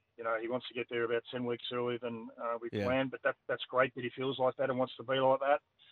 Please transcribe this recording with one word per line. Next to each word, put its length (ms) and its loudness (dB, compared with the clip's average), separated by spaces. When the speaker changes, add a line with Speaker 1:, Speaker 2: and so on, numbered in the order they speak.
Speaker 1:
you 80 -10
know, 160 0
he 80 -6
wants 200 -4
to 60 -14
get 140 -4
there 160 0
about 260 0
ten 140 -4
weeks 280 -4
earlier 280 0
than, 280 -6
uh, 180 -2
we 120 -6
Speaker 2:
Yeah. 140 0
Speaker 1:
planned, 240 2
but 140 -10
that, 100 2
that's 220 -2
great 260 2
that 80 -8
he 140 -2
feels 220 -2
like 180 2
that 140 0
and 80 0
wants 180 0
to 60 -12
be 180 0
like 200 6
that. 200 4